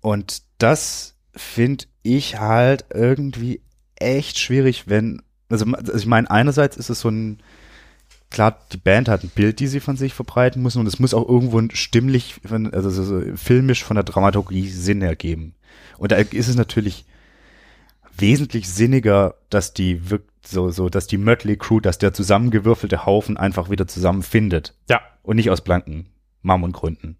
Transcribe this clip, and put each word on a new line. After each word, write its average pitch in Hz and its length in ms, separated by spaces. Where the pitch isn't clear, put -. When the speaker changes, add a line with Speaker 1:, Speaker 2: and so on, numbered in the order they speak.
Speaker 1:
Und 104 420
das - 640
find - 540
ich 127 360
halt 117 540
irgendwie 123 720
echt 135 420
schwierig, 131 500
wenn, 107 320
also, 110 160
also - 280
ich 104 120
meine, 117 240
einerseits 135 480
ist 120 100
es 120 120
so 117 100
ein, 107 320
klar, 110 280
die 98 40
Band 104 320
hat 95 160
ein 87 100
Bild, 107 260
die 139 60
sie 135 140
von 139 160
sich 135 180
verbreiten 127 480
muss 123 140
und 117 100
es 95 140
muss 127 140
auch 117 140
irgendwo 123 300
ein 113 140
stimmlich, - 720
von, 110 280
also 98 180
so, 95 120
so 95 200
filmisch 127 480
von 110 140
der 98 80
Dramaturgie 95 640
Sinn 95 340
ergeben. 82 520
Und 101 140
da 95 40
ist 110 320
es 123 80
natürlich 107 500
wesentlich 117 520
sinniger, 104 680
dass 101 240
die 90 360
wirk-, 101 180
so, 90 240
so, 90 180
dass 90 180
die 98 120
Mötley 107 380
Crüe, 110 240
dass 90 180
der 98 140
zusammengewürfelte 104 920
Haufen 101 320
einfach 90 340
wieder 95 180
zusammenfindet. 90 840
Speaker 2:
Ja. 120 120
Speaker 1:
Und 107 140
nicht 113 140
aus 92 120
blanken 85 480
Mammon-Gründen. 87 760